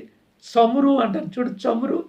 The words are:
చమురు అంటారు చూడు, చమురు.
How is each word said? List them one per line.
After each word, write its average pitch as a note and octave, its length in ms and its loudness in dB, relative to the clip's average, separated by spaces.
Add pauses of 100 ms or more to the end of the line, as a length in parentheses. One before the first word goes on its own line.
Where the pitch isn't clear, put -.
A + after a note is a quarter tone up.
(380)
చమురు C4 640 2
అంటారు G#3+ 240 -2
చూడు, - 240 -4
చమురు. A#3+ 600 -4